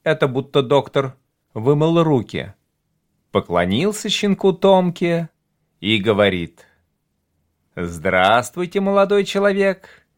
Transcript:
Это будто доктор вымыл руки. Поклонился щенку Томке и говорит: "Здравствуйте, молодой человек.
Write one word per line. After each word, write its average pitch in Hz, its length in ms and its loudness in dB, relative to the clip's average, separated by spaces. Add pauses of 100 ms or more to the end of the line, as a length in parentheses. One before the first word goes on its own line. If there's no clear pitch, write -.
Это 156 260 0
будто 135 360 -2
доктор 135 520 -2 (380)
вымыл 151 480 0
руки. 107 540 -2 (760)
Поклонился 98 800 -2
щенку 196 420 0
Томке 175 800 0 (500)
и 107 200 0
говорит: 98 680 0 (1080)
"Здравствуйте, 95 1040 0
молодой 196 440 2
человек. 196 840 -2 (100)